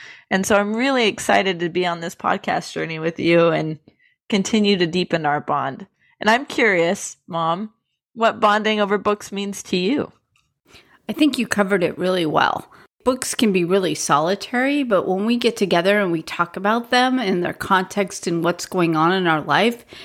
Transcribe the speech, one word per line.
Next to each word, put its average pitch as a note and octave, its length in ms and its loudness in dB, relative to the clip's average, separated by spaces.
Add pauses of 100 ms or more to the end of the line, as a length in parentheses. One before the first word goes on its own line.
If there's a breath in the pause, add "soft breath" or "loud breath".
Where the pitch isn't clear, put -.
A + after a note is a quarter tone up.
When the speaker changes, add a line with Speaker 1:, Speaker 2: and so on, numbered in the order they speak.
(320 loud breath)
Speaker 1:
And F#3+ 140 0
so G#3+ 100 2
I'm G3+ 200 0
really B3+ 320 2
excited F#3+ 520 0
to E3+ 100 -2
be F3+ 160 -2
on E3+ 140 -4
this E3+ 160 -10
podcast F3 560 -4
journey D#3+ 260 -6
with E3 220 -4
you E3+ 300 4
and D#3 280 -2 (520 soft breath)
continue G3+ 480 2
to F3 100 2
deepen E3 380 -2
our D3 160 0
bond. C3+ 440 -4 (340)
And G#3 100 0
I'm B3+ 160 2
curious, F#3 720 0 (100)
Mom, E3+ 460 -4 (400)
what A3 260 0
bonding G#3+ 400 2
over G#3 180 0
books G#3 340 -4
means G3+ 320 -8
to - 140 -4
you. G#3+ 340 -2 (960 soft breath)
Speaker 2:
I G#3+ 60 -6
think D4 240 2
you A#3 80 -2
covered G3 380 0
it - 140 -2
really F3+ 280 0
well. - 440 0 (340 loud breath)
Books B3+ 320 -2
can A3 160 2
be F#3 140 2
really F3+ 300 0
solitary, G3+ 880 0
but G#3 220 2
when F#3+ 200 -2
we A#3+ 100 2
get A#3 220 0
together F#3 420 2
and G3 100 0
we E3 120 0
talk - 340 -4
about G#3+ 340 -2
them B3+ 300 2
and F#3+ 240 0
their - 80 -2
context F#3+ 760 -2
and E3+ 180 -2
what's F3 200 -2
going E3+ 300 0
on D#3+ 160 2
in F#3+ 160 0
our D#3 140 2
life, F3+ 440 0 (200 loud breath)